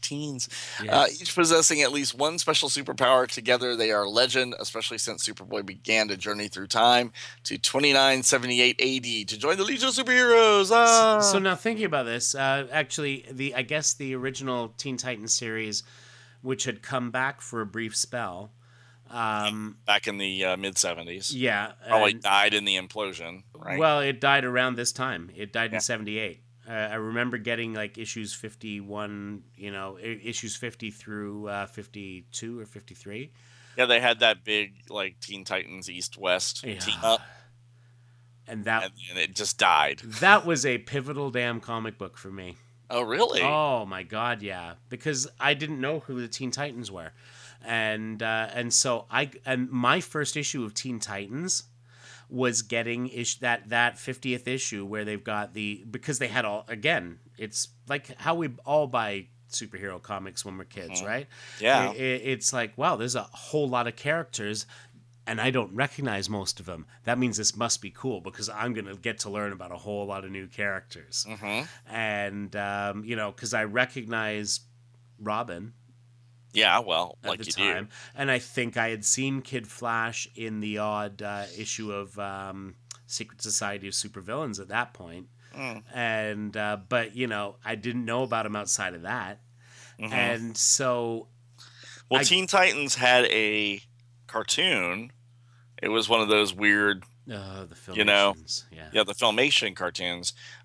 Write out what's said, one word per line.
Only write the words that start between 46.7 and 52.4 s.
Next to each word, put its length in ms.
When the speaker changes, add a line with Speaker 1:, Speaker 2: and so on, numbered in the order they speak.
Speaker 2:
were. 220
And, 580
uh, 300
and 200
so 380
I, 200
and 260
my 300
first 360
issue 280
of 100
Teen 260
Titans 640
was 340